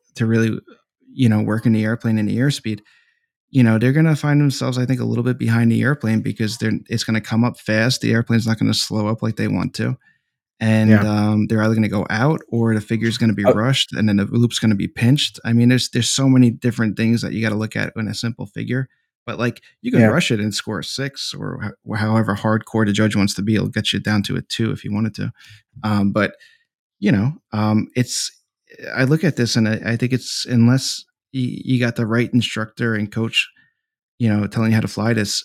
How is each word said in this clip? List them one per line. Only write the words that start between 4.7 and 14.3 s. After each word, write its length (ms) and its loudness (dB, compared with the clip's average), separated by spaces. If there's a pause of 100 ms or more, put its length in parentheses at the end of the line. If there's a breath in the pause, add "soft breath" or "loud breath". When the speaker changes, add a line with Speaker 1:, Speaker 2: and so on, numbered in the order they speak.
Speaker 1:
I 80 0
think, 160 -2
a 40 -2
little 180 -2
bit 140 0
behind 320 2
the 120 2
airplane 400 0
because 380 -4
they're, 120 -2 (160)
it's 160 -4
gonna 160 -2
come 240 0
up 160 -2
fast. 400 0
The 140 0
airplane's 340 0
not 100 0
gonna 160 0
slow 340 -2
up 140 -2
like 140 -4
they 140 -4
want 240 -2
to. 240 -4 (640)
And, 300 4
Speaker 2:
Yeah. 100 6
Speaker 1:
um, 460 0
they're 140 0
either 140 2
gonna 140 2
go 200 -2
out 380 0
or 260 0
the 80 2
figure's 360 -2
gonna 160 2
be 120 -2
Speaker 2:
Oh. 80 6
Speaker 1:
rushed 380 0
and 160 0
then 80 2
the 120 2
loop's 320 0